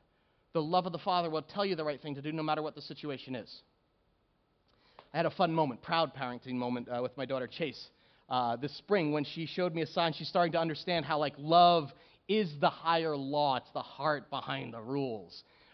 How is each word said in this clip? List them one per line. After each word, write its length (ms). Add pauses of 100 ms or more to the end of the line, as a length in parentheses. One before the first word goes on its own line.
(540)
The 80
love 240
of 60
the 80
Father 300
will 120
tell 240
you 100
the 80
right 160
thing 160
to 60
do 100
no 120
matter 180
what 140
the 60
situation 540
is. 260 (1500)
I 40
had 80
a 60
fun 220
moment, 280
proud 340
parenting 380
moment, 360
uh, 120
with 160
my 80
daughter 220
Chase, 400 (420)
uh, 260
this 220
spring 340
when 120
she 220
showed 280
me 80
a 60
sign. 260
She's 140
starting 260
to 60
understand 460
how, 140
like, 180
love 540 (360)
is 320
the 100
higher 460
law. 420
It's 160
the 80
heart 480
behind 440
the 80
rules. 640 (300)